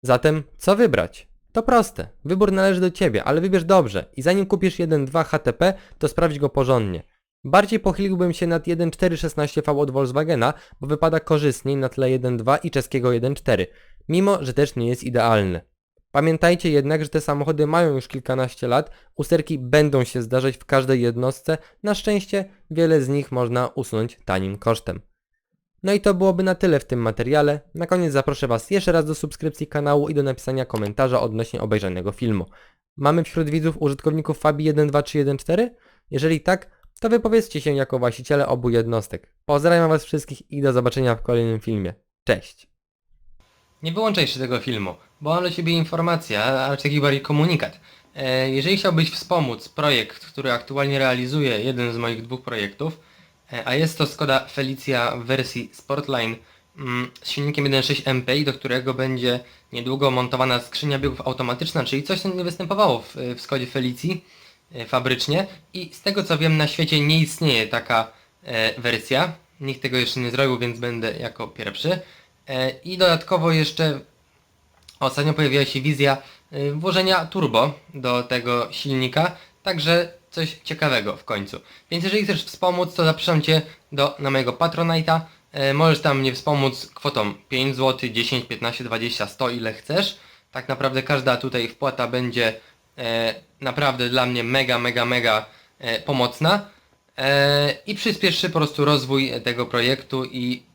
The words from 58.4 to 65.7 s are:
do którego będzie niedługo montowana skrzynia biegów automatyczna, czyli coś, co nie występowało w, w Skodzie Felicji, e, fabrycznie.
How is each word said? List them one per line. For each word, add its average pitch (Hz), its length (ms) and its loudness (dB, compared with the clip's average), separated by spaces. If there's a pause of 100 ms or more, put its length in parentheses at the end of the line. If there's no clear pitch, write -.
do 135 80 -2
którego 127 400 -4
będzie 123 460 -2 (340)
niedługo 131 380 0
montowana 127 480 0
skrzynia 139 400 -4
biegów 135 220 -4
automatyczna, 127 600 -4
czyli 139 200 -2
coś, 190 180 -4
co 196 80 -4
nie 180 140 -4
występowało 175 560 0
w, - 160 -16 (200)
w 123 60 -16
Skodzie 127 260 -4
Felicji, 131 580 -4 (460)
e, 120 140 -12
fabrycznie. 131 640 -2 (260)